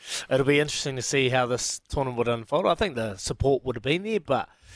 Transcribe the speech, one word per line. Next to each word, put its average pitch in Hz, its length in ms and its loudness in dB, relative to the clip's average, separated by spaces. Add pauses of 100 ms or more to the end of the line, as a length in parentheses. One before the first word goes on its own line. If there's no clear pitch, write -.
(300)
it'll 135 160 4
be 143 160 4
interesting 147 340 -4
to 127 60 -6
see 135 260 2
how 127 180 2
this - 440 -4
tournament 131 280 -2
would 117 120 2
unfold. 120 360 0
I 185 100 4
think 180 200 -2
the 110 220 -4
support - 480 0
would 127 100 -2
have 113 80 -10
been 165 200 0
there, 208 180 -2
but, 123 260 -2 (280)